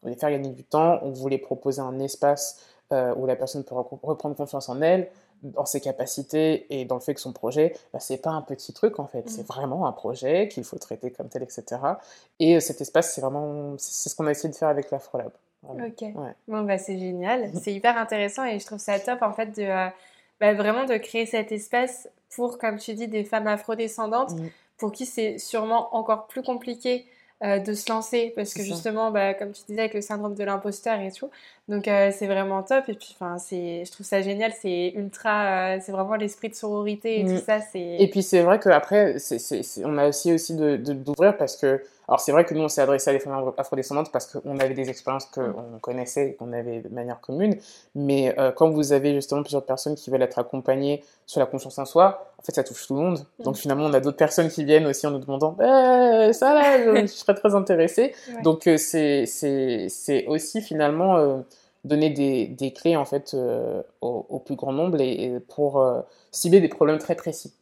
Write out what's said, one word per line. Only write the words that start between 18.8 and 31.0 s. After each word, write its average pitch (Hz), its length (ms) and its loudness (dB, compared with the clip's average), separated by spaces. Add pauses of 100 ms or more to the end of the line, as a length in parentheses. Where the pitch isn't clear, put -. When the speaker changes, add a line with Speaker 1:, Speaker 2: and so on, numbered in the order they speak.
Speaker 2:
top, 247 220 -4
en 208 100 0
fait, 220 140 -4
de, 214 180 -8
euh, 190 240 -2 (520)
bah, 208 140 6
vraiment 214 300 0
de 254 120 0
créer 226 300 -4
cet 220 240 -4
espace 247 580 -4 (280)
pour, 240 220 -6
comme 220 180 -4
tu 214 180 -10
dis, 226 140 -8
des 214 160 -2
femmes 214 240 -2
afrodescendantes, 220 840 -4
Speaker 1:
Mm. 165 120 -8 (320)
Speaker 2:
pour 208 140 -4
qui 254 140 -10
c'est 220 320 -4
sûrement 220 580 -4
encore 220 320 -2
plus 262 160 -10
compliqué, 247 600 -6 (400)
euh, 202 140 2
de 208 160 -4
se 208 180 -4
lancer 233 420 -2
parce 214 200 -6
que 220 60 -10
Speaker 1:
C'est 196 80 -6
ça. 185 60 -6
Speaker 2:
justement, 220 360 -2
bah, 196 240 0
comme 202 180 -10
tu - 160 -20
disais, 208 120 -6
avec 220 120 -2
le 208 80 -4
syndrome 208 340 -6
de 202 100 -8
l'imposteur 202 560 -4